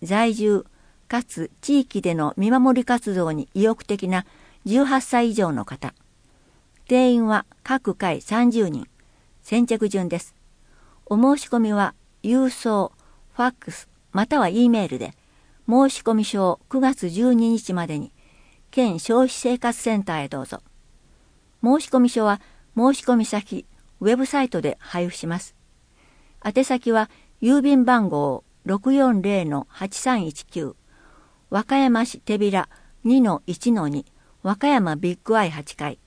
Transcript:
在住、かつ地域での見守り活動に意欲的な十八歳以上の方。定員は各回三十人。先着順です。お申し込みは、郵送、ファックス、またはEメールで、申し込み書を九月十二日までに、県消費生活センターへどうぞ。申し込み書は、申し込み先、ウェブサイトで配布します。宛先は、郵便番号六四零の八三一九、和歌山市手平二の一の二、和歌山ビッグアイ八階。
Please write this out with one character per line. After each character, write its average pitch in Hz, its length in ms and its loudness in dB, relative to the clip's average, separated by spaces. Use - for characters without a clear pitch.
在 208 320 0
住、 208 300 0
か 240 160 -4
つ - 280 -10
地 285 200 2
域 233 200 -4
で 180 140 -2
の 156 220 -2
見 196 140 0
守 262 300 4
り 247 60 -2
活 240 280 -2
動 175 180 -2
に 151 220 -8
意 196 100 2
欲 220 180 0
的 196 260 -6
な 185 160 -2
十 240 200 2
八 269 180 0
歳 240 280 0
以 208 40 -4
上 185 180 0
の 113 120 -6
方。 - 300 -12
定 254 240 4
員 233 160 2
は 214 180 0
各 262 320 -4
回 170 280 -4
三 240 280 2
十 220 180 2
人。 139 180 -8
先 233 240 0
着 220 240 0
順 190 180 -2
で 170 100 -4
す。 - 160 -18
お 208 100 -2
申 269 260 4
し - 60 -16
込 240 120 -2
み 214 120 0
は、 202 220 0
郵 254 280 2
送、 208 420 -2
フ - 80 -4
ァ 247 60 2
ッ 254 40 -4
ク - 180 -18
ス、 - 180 -18
ま 202 140 0
た 302 140 0
は 185 100 2
E 233 180 4
メ 226 160 2
ー 156 40 -4
ル 127 100 -8
で、 113 160 -10
申 262 220 4
し - 140 -10
込 226 100 0
み 220 120 2
書 190 260 0
を - 180 -4
九 262 120 -2
月 262 280 0
十 226 240 0
二 226 220 2
日 220 180 -4
ま 175 140 -4
で 151 120 -6
に、 - 140 -10
県 220 280 0
消 233 240 2
費 254 80 2
生 247 260 -4
活 240 240 -4
セ 226 160 -2
ン 196 80 -2
タ 170 120 -6
ー 143 80 -6
へ 139 40 -10
ど 139 140 -10
う 131 40 -12
ぞ。 - 140 -14
申 269 180 4
し - 80 -10
込 262 120 4
み 247 100 4
書 214 160 0
は、 202 160 0
申 247 160 4
し - 120 -8
込 247 120 2
み 220 80 2
先、 208 400 -8
ウ 180 100 -4
ェ 247 80 2
ブ 262 80 -2
サ 285 160 -2
イ 254 80 -2
ト 170 100 -4
で 147 200 -4
配 175 280 -6
布 175 60 -12
し - 120 -12
ま 170 120 -4
す。 - 160 -18
宛 214 180 2
先 247 300 -2
は、 220 160 0
郵 254 220 4
便 269 240 4
番 226 240 2
号 143 340 -2
六 202 260 0
四 254 300 2
零 196 240 -2
の 143 240 -6
八 - 280 -10
三 240 280 -2
一 147 180 -12
九、 156 320 -10
和 202 140 -2
歌 269 160 0
山 240 260 2
市 - 140 -8
手 - 180 -4
平 196 320 0
二 254 180 4
の 196 240 0
一 202 260 -2
の 175 160 0
二、 143 160 -6
和 190 100 -2
歌 208 160 -2
山 202 260 2
ビ 175 200 -4
ッ - 100 -16
グ 220 140 2
ア 202 80 2
イ 156 40 -4
八 151 240 -14
階。 147 320 -10